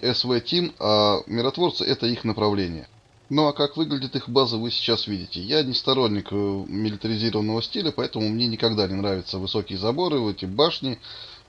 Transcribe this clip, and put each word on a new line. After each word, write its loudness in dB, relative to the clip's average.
С 0
В 0
Team, 0
а 4
«Миротворцы» — 0
это 0
их -2
направление. 0
Ну 4
а 4
как 0
выглядит -2
их -6
база, 2
вы -2
сейчас 0
видите. -6
Я 2
не -2
сторонник, 2
э, 0
милитаризированного -2
стиля, -4
поэтому -2
мне 0
никогда 2
не -4
нравятся -2
высокие -4
заборы, 0
вот 0
эти -8
башни. 0